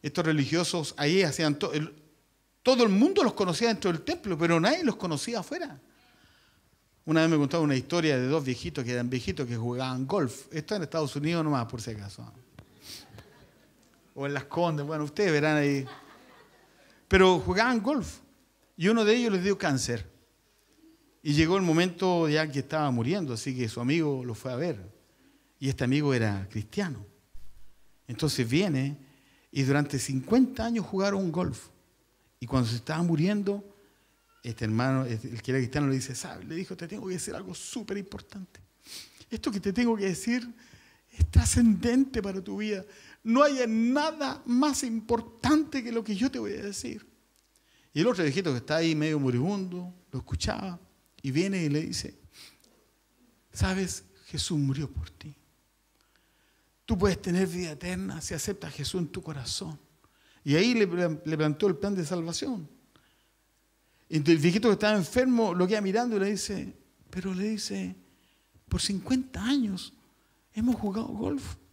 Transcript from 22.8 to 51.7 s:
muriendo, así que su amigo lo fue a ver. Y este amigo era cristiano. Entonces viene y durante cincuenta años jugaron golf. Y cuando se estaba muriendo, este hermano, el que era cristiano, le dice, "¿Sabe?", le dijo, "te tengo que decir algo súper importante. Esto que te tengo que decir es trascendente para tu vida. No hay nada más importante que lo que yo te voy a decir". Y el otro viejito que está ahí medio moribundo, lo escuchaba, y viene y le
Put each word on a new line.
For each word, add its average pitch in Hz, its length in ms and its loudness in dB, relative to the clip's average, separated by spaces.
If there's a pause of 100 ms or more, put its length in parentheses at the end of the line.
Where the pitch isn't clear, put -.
muriendo, 127 460 0
así 127 200 -6
que 123 140 -2
su 120 100 -8
amigo 139 460 0
lo 120 80 -8
fue 127 180 -8
a 123 40 -6
ver. 120 360 -6 (680)
Y 135 100 -2
este 131 140 -2
amigo 139 320 2
era 101 340 0
cristiano. 113 560 -6 (1040)
Entonces 131 420 -2
viene 143 480 0 (540)
y 139 100 -2
durante 139 380 2
cincuenta 220 680 2
años 233 180 -2
jugaron 196 480 0
golf. 160 360 -4 (720)
Y 120 80 -8
cuando 123 200 2
se 117 100 -2
estaba 156 260 -4
muriendo, 196 600 0 (800)
este 117 240 -6
hermano, 127 400 2
el 117 380 -6
que 131 80 -4
era 131 80 2
cristiano, 139 280 0
le 135 60 2
dice, 131 220 -4
"¿Sabe?", - 280 -12
le 160 120 -12
dijo, 185 200 -8
"te 170 120 -12
tengo 208 180 -12
que 185 80 -6
decir - 220 -8
algo 185 180 -12
súper 208 440 -8
importante. - 640 -14 (680)
Esto 226 220 -6
que 196 80 -6
te 202 120 -4
tengo 233 240 2
que 202 100 -6
decir 233 460 -2 (600)
es - 180 2
trascendente 233 960 4
para 190 200 -6
tu 196 140 -8
vida. 208 260 -4 (400)
No 240 200 6
hay 277 240 4
nada 269 800 0
más 262 340 2
importante 240 1040 0
que 233 80 -6
lo 226 120 -2
que 214 120 -2
yo 254 160 0
te 254 80 -8
voy 202 140 -6
a - 100 -8
decir". 214 420 -10 (880)
Y 147 80 0
el 202 60 6
otro 190 160 2
viejito 156 260 0
que 127 80 0
está 151 200 -2
ahí 165 180 2
medio 156 240 0
moribundo, 180 720 -2 (180)
lo - 60 -8
escuchaba, - 600 -6 (420)
y 139 80 -6
viene 180 340 0
y 151 60 0
le 147 120 0